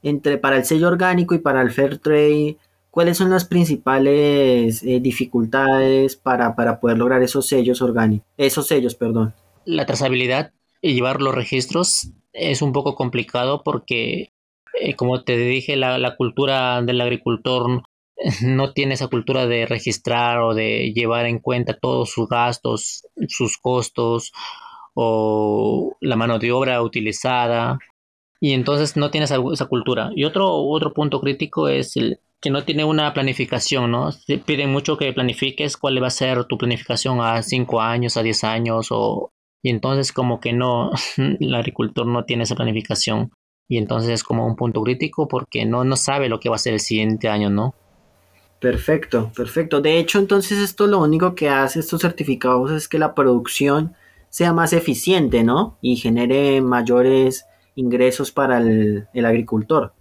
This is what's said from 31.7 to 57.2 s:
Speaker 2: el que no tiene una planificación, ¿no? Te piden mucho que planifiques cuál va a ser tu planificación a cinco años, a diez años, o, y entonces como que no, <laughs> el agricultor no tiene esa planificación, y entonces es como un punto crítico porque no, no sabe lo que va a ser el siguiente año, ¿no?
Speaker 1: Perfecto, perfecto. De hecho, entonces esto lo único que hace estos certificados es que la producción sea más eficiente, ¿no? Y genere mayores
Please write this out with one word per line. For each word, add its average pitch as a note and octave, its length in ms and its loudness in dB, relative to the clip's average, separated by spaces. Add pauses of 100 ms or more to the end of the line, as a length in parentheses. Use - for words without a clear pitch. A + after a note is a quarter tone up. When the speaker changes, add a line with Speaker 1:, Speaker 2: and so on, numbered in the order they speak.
Speaker 2:
el A#2+ 240 -2 (200)
que C#3 100 -4
no C#3 140 -2
tiene D3+ 200 -2
una D3+ 280 0
planificación, C3 800 -2
¿no? C3 200 -2 (160)
Te C#3+ 120 0
piden C#3+ 340 -2
mucho C#3 240 0
que C#3 160 -4
planifiques C3+ 640 -4
cuál C3 260 -2
va B2+ 40 0
a B2 40 0
ser B2+ 340 0
tu A#2+ 120 -4
planificación B2 640 -2
a A2+ 220 0
cinco A#2+ 400 -2
años, A#2 340 0
a A#2 60 0
diez A2+ 220 0
años, A2+ 460 -2
o, A2 420 -2 (300)
y C3+ 60 -2
entonces C3 440 0
como B2 280 -2
que A#2+ 140 -2
no, B2 360 0 (140)
<laughs> - 120 -8
el C3+ 380 -2
agricultor A#2 520 -4
no A#2+ 180 -2
tiene A#2 200 -2
esa A2 100 -4
planificación, A2+ 800 -4 (360)
y A#2+ 80 -2
entonces A2+ 340 -2
es A2+ 120 -2
como A#2 240 -2
un A2+ 100 -2
punto A2 260 -2
crítico B2+ 460 -2
porque B2 380 -4
no, A#2+ 180 0
no C3+ 120 0
sabe C#3 340 0
lo A2 100 -2
que A#2 80 -4
va A2+ 80 0
a - 20 -6
ser A#2+ 140 -2
el G#2+ 80 0
siguiente A2 480 0
año, G#2 220 0
¿no? G#2+ 240 0 (840)
Speaker 1:
Perfecto, B2 760 0
perfecto. C#3+ 460 -2
De D#3 160 4
hecho, E3+ 200 0
entonces G3 400 2
esto G3+ 280 0
lo G3 140 4
único E3 340 2
que D3+ 160 0
hace D#3+ 300 2
estos D#3+ 200 -4
certificados C3+ 680 0
es D#3 180 -4
que D#3 100 -2
la D#3 160 0
producción C#3+ 800 2 (360)
sea F3 220 2
más E3 200 2
eficiente, D3+ 720 2
¿no? A#2 360 0
Y B2 160 0
genere C3 640 2
mayores B2+ 880 4 (280)